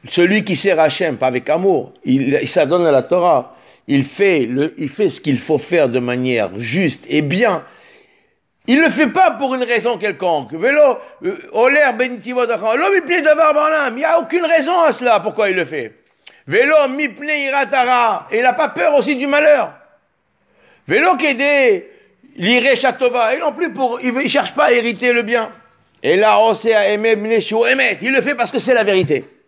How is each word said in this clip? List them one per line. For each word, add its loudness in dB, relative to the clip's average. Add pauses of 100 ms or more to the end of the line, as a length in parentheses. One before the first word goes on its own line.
Celui 2
qui -4
sert 2
Hachem, 0
pas -2
avec -4
amour, 0 (120)
il, 0
il -6
s'adonne 0
à 4
la 4
Torah, 0 (320)
il 2
fait 0
le, -4
il -8
fait -2
ce -12
qu'il -2
faut -2
faire 0
de -2
manière -2
juste -4
et 0
bien. -2 (1040)
Il 4
ne 4
le 2
fait 0
pas 2
pour -4
une -2
raison -2
quelconque. -4
Vélo, 2 (260)
euh, -4 (160)
Oler 4
Ben -4
Tivot -4
HaChochma -2
Lo 0
Mipnei 0
Davar 4
Ba'olam. 0
Il -10
n'y -4
a 2
aucune -4
raison 0
à 2
cela, 0
pourquoi -2
il -2
le -2
fait. -10 (460)
Vélo, 2
Mipnei -6
Irat -2
Hara. 0
Et 0
il 0
n'a 4
pas -2
peur 0
aussi 0
du -4
malheur. 2 (1120)
Vélo, 2
Kedé, 0 (460)
l'Iré 2
Chatova. 0
Et -4
non -2
plus -4
pour, -4
il -2
ne -2
cherche -2
pas 0
à 4
hériter 0
le 0
bien. -2 (520)
Et 2
là, 4
on 4
sait 0
à 2
aimer, 0
Bnei 0
Shu -2
Emet. 0
Il -2
le 2
fait -4
parce -4
que -4
c'est 0
la 2
vérité. 0 (240)